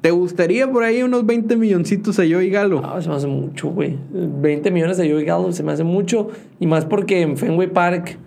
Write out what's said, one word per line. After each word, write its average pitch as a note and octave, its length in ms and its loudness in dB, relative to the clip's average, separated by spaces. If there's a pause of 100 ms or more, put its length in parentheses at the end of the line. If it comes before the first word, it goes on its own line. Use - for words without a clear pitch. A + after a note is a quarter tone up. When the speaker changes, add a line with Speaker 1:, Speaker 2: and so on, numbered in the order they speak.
Speaker 1:
¿Te E3+ 100 4
gustaría F3+ 580 2
por A#3+ 140 2
ahí A3+ 180 2
unos B3 240 0
veinte A#3 300 0
milloncitos G3+ 640 0
a F#3 100 4
Joey F3+ 200 2
Gallo? F#3+ 340 0
Speaker 2:
Ah, D3 180 -6
se D#3+ 60 -6
me D3+ 80 -2
hace C#3 120 -2
mucho, C#3 420 -4
güey. D#3 260 -2 (460)
Veinte D3+ 280 0
millones F3+ 300 0
a F3 40 2
Joey D3+ 200 2
Gallo E3+ 300 0
se D#3 100 -6
me D3+ 80 -2
hace D#3 140 -2
mucho, G3+ 440 0 (300)
y F3 80 0
más D#3 180 2
porque F#3+ 360 0
en D3 160 0
Fenway F3 340 0
Park F3 560 0